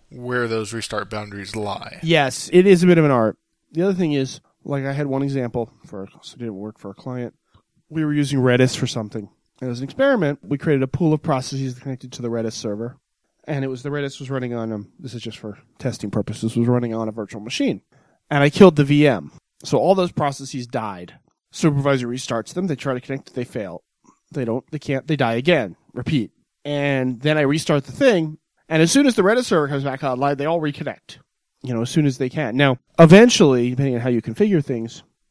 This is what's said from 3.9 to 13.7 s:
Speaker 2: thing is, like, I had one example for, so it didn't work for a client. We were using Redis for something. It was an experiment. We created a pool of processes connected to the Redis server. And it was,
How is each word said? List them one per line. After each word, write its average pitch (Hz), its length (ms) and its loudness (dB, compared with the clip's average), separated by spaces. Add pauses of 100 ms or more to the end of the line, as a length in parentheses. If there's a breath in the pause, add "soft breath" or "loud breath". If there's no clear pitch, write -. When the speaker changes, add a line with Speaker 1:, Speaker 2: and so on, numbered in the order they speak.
Speaker 2:
thing 175 180 -2
is, 135 280 -4 (220)
like, 139 220 -6
I 139 80 -6
had 143 140 -4
one 135 160 -2
example 127 500 -4 (140)
for, 98 200 -14 (140)
so - 140 -20
it - 40 -20
didn't 113 180 -10
work 104 220 -14
for 101 120 -16
a 95 40 -16
client. 123 400 -10 (540)
We 156 160 -4
were 151 80 -2
using 143 280 0
Redis 127 360 4
for 131 100 -2
something. 110 440 -10 (320)
It 131 40 -8
was 120 120 -8
an 131 60 -8
experiment. 190 580 0
We 143 160 -6
created 143 240 0
a 131 60 -2
pool 156 260 0
of 151 80 -4
processes 135 560 -4
connected 127 340 -12
to - 100 -12
the 120 60 -4
Redis 113 240 -4
server. 113 460 -8 (460)
And 139 200 -4
it 135 40 -4
was, 127 140 -8